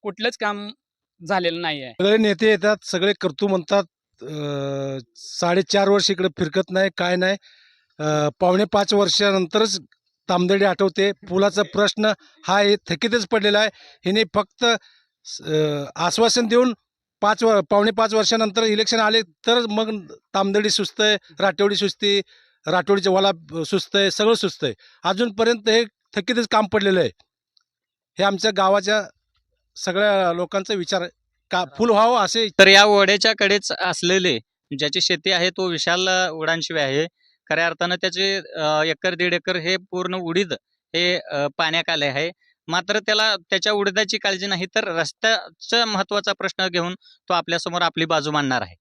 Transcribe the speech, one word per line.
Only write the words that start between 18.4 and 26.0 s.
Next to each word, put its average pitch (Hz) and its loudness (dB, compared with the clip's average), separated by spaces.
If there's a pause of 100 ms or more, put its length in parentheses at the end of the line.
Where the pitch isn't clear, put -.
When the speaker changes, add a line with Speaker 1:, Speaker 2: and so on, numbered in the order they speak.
Speaker 2:
इलेक्शन 220 0
आले 214 2
तर 226 0
मग 214 -4 (200)
तामदडी 202 0
सुचतंय, 208 0 (220)
राटेवडी 196 0
सुचते, 202 -2 (460)
राटेवडीचं 185 0
वाला 165 -2
सुचतंय, 196 0
सगळं 214 2
सुचतंय. 160 -4 (300)
अजूनपर्यंत 220 0
हे 233 2 (280)